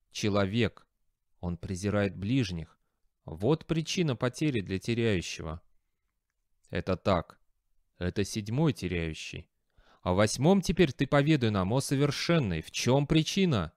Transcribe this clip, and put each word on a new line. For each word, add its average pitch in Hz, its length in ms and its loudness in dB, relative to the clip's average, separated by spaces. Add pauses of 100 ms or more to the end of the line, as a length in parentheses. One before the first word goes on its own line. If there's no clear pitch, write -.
(120)
Человек. 101 760 0 (540)
Он 87 160 -4
презирает 98 600 -2
ближних. 98 640 -4 (460)
Вот 98 420 -2
причина 160 480 -2
потери 127 460 -2
для 92 180 -4
теряющего. 98 840 -2 (1080)
Это 92 260 -2
так. - 440 -2 (580)
Это 90 240 -2
седьмой 113 500 -2
теряющий. 85 800 -6 (520)
О 90 120 2
восьмом 131 480 4
теперь 165 300 2
ты - 160 -2
поведай 143 420 4
нам, 98 220 2
о 135 80 2
совершенный. 139 840 0
В - 80 -12
чем 139 380 2
причина 156 680 2